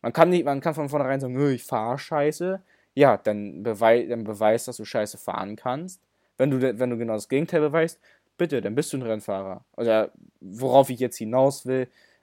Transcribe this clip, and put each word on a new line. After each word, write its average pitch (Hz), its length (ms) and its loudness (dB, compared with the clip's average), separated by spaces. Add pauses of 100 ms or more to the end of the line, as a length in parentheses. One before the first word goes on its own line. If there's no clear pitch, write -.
Man 117 100 -4
kann 165 180 6
nicht, 180 140 2
man 139 160 -2
kann 160 140 -2
von 147 160 -6
vornherein 135 320 0
sagen, 127 140 -6
„Nö, 139 180 2
ich 117 100 -4
fahr 120 340 -4
scheiße.“ 160 640 -2 (340)
Ja, 131 200 6
dann 104 480 -6
bewei-, 113 440 4
dann 117 180 -6
beweis, 107 400 0
dass 123 100 -10
du 110 80 -14
scheiße 107 340 -6
fahren 98 380 -8
kannst. 147 460 -8 (360)
Wenn 139 140 2
du 131 80 0
de-, 123 200 0
wenn 127 100 0
du 120 80 -4
genau 113 160 -4
das 107 160 -8
Gegenteil 156 320 0
beweist, 160 400 0 (360)
bitte, 151 220 -2
dann 107 160 -4
bist 156 160 -2
du 143 60 -4
ein 127 60 -6
Rennfahrer. 98 600 -6 (140)
Oder 110 340 2 (300)
worauf 127 480 4
ich 123 100 -6
jetzt 123 160 -2
hinaus 131 500 0
will, 131 220 -2 (360)